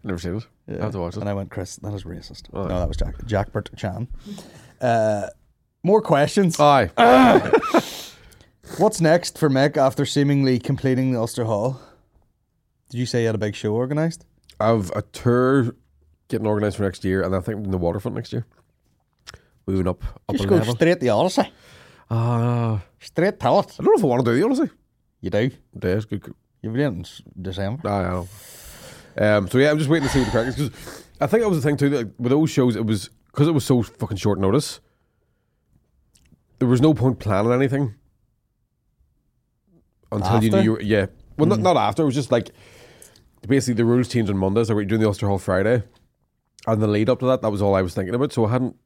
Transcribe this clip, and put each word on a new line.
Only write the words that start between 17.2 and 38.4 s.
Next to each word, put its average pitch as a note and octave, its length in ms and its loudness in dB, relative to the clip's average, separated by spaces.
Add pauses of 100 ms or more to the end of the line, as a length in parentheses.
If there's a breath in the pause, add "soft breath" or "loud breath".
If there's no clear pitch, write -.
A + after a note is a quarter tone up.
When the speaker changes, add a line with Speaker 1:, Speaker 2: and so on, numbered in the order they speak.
Speaker 1:
and F#2+ 120 -2
I F#2 40 0
think G#2 260 -8
in F#2+ 60 -4
the F#2 60 -2
Waterfront G2 380 -4
next A2+ 180 -10
year. A#2 120 -6 (1200 soft breath)
Moving F#2+ 200 0
up, F2+ 160 -6 (260)
up - 60 -4
Speaker 2:
Just G3 100 -2
Speaker 1:
a - 20 -2
Speaker 2:
go G3 80 4
Speaker 1:
level. B2 200 0
Speaker 2:
straight E3+ 180 2
to F3+ 60 -2
the B2 100 0
Odyssey. D3 420 0 (580 soft breath)
Speaker 1:
Uh, A#2 720 0 (200)
Speaker 2:
Straight G3 400 -2
to - 80 -2
it. - 0 -
Speaker 1:
I F3 140 4
don't - 200 -10
know G#4 140 4
if A3 80 2
I D3 40 2
wanna B2 160 2
do A#2 120 2
the E3+ 100 2
Odyssey. C4 240 0 (520)
Speaker 2:
You - 100 -6
do? G#2+ 200 0 (320)
Speaker 1:
Yeah, F#2+ 60 0
it's A2 160 -2
good. G2+ 180 -10 (380)
Speaker 2:
You've A2 120 -8
been B2+ 80 -2 (140)
in F#2 60 -10
s-, - 200 -18 (200)
December. G2 480 -6
Speaker 1:
Aye, G2+ 160 0
I F2+ 40 -4
know. F2+ 180 -6 (920 loud breath)
Um, G#2 320 2
so B2 80 0
yeah, C#3+ 140 4
I'm D3+ 60 0
just D3 120 -2
waiting D3+ 180 0
to B2 60 -4
see C3+ 60 2
what B2 60 0
the G2+ 60 -6
crack A#2 160 0
is, A#2+ 80 -6
'cause - 480 -10 (180)
I D3 60 -2
think A#3 160 2
that G#3+ 60 0
was D#3+ 120 0
the C#3 60 0
thing D3 100 0
too, C#3+ 120 2
that, C#3+ 80 -2
like, A2+ 100 -4 (100)
with A#2+ 140 -2
those D3+ 180 2
shows, B2 260 2
it A2 100 -4
was, G#2+ 240 -4 (220)
'cause D3 160 2
it E3+ 60 2
was C#3 120 0
so B2+ 160 2
fucking - 360 -8
short G2 220 0
notice, G2+ 400 0 (1800)
there C3 80 2
was B2 140 4
no D#3 120 6
point A#2+ 260 0
planning G#2+ 320 0
anything C3 440 0 (2250)